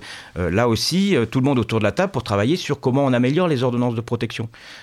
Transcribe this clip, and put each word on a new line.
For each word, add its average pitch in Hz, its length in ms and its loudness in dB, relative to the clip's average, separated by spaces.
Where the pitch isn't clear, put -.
euh, 87 100 0
là 117 200 2
aussi, 170 480 2
euh, 113 80 2
tout 131 160 0
le 127 40 2
monde 135 140 2
autour 110 200 0
de 107 40 -2
la 101 80 2
table 196 220 0
pour 120 100 -4
travailler 110 320 0
sur 160 240 -4
comment 139 260 2
on 131 60 2
améliore 139 380 2
les 131 120 0
ordonnances 123 340 0
de 117 60 -4
protection. 113 460 -4